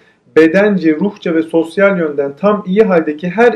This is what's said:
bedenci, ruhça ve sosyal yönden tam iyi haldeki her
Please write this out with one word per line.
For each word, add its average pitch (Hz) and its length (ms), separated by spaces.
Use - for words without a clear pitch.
bedenci, 165 640
ruhça 190 360
ve 160 80
sosyal 180 560
yönden 143 400
tam 202 280
iyi 190 140
haldeki 170 480
her 220 260